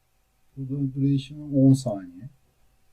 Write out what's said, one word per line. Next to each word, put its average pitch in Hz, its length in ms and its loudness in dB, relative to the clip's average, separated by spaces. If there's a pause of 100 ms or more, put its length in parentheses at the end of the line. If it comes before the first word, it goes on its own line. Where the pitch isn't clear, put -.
(560)
Burada 135 380 -6
duration'ı 139 500 -2
on 135 280 6
saniye. 107 580 -4 (640)